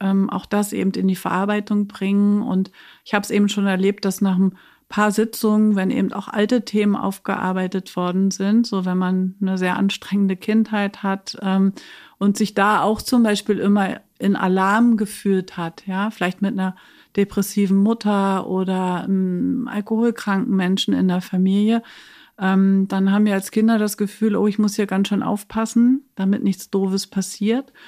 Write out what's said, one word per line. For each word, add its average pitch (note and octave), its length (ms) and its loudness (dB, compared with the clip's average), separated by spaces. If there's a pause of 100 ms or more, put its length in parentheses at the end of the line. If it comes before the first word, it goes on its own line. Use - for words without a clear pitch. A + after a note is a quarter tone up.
ähm, G3 300 2
auch F#3+ 160 -6
das G#3 260 -2
eben F#3+ 200 -2
in F#3+ 140 -2
die F#3+ 100 2
Verarbeitung G3+ 720 -2
bringen. G3+ 560 0
Und F#3+ 280 -2 (340)
ich - 100 -4
hab's G3+ 160 -2
eben G#3 180 2
schon G3+ 180 -2
erlebt, G3 380 0
dass F#3+ 160 -2
nach F#3+ 160 2
ein F#3 200 2 (320)
paar G#3 240 0
Sitzungen, G#3+ 640 2
wenn F#3+ 160 0
eben F#3+ 200 -2
auch G3+ 140 -8
alte A3 380 0
Themen G#3 320 0
aufgearbeitet F#3 1000 -4
worden F#3 380 0
sind, G#3 340 0
so F#3+ 180 -4
wenn F#3 140 -2
man F#3 420 -2
eine F#3+ 160 -2
sehr F#3 200 0
anstrengende G3 580 0
Kindheit G#3+ 680 -2
hat, F#3+ 380 -6
ähm, G3 300 2 (460)
und G3+ 180 0
sich G#3+ 180 -2
da G3+ 280 2
auch G#3+ 180 0
zum B3 220 2
Beispiel G#3 380 0
immer G3 400 0 (180)
in G3 160 0
Alarm G3 600 2
gefühlt G3 600 -2
hat, E3+ 300 -10
ja, G3 240 -4
vielleicht F#3 320 -4
mit G3 120 0
einer F#3 200 -2 (420)
depressiven G3 600 0
Mutter G3 720 2
oder F#3 560 -2
einem F#3 640 -2
alkoholkranken G#3 880 -2
Menschen F#3+ 360 0
in F3+ 160 2
der F3+ 120 0
Familie, G3+ 600 2 (560)
ähm, F#3+ 500 2
dann G3 240 0
haben G#3 140 4
wir G3+ 80 2
als F#3+ 180 -4
Kinder A3 260 2
das G#3 180 -2
Gefühl, G#3 380 -2
oh, G3 140 2
ich G3+ 100 -2
muss G#3 160 2
hier G#3 120 0
ganz G3 220 0
schön G3 140 -2
aufpassen, A3+ 800 0 (120)
damit G3 260 0
nichts G3 280 -4
Doofes F#3+ 360 -2
passiert. G#3 640 -4 (160)